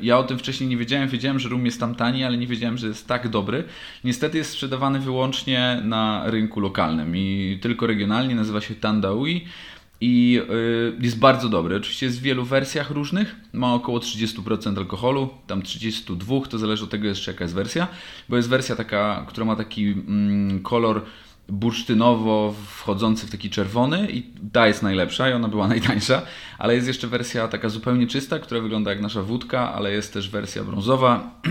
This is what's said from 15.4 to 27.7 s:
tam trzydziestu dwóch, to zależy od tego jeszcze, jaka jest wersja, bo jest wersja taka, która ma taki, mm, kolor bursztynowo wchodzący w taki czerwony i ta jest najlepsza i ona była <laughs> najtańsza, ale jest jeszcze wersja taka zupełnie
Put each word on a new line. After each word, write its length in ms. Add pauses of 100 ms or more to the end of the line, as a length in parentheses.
tam 160
trzydziestu 540
dwóch, 320
to 100
zależy 260
od 60
tego 180
jeszcze, 240
jaka 120
jest 100
wersja, 340 (400)
bo 80
jest 120
wersja 280
taka, 520
która 180
ma 100
taki, 300
mm, 760
kolor 400 (460)
bursztynowo 1080 (120)
wchodzący 600
w 40
taki 200
czerwony 600
i 100 (300)
ta 140
jest 160
najlepsza 480
i 20
ona 160
była 220
<laughs> 40
najtańsza, 480 (360)
ale 160
jest 140
jeszcze 200
wersja 400
taka 200
zupełnie 380